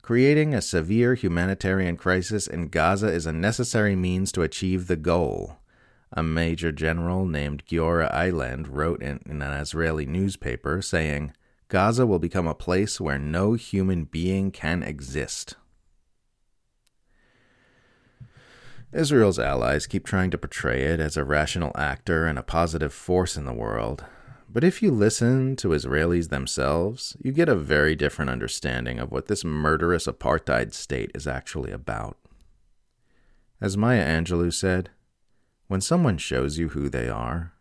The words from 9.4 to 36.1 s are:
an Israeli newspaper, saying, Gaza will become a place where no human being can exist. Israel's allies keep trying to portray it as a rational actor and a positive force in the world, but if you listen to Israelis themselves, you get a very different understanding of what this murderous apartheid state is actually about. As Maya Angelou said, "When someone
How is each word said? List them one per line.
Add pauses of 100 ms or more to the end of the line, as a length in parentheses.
an
Israeli
newspaper,
saying, (420)
Gaza
will
become
a
place
where
no
human
being
can
exist. (3250)
Israel's
allies
keep
trying
to
portray
it
as
a
rational
actor
and
a
positive
force
in
the
world, (440)
but
if
you
listen
to
Israelis
themselves,
you
get
a
very
different
understanding
of
what
this
murderous
apartheid
state
is
actually
about. (1400)
As
Maya
Angelou
said, (760)
"When
someone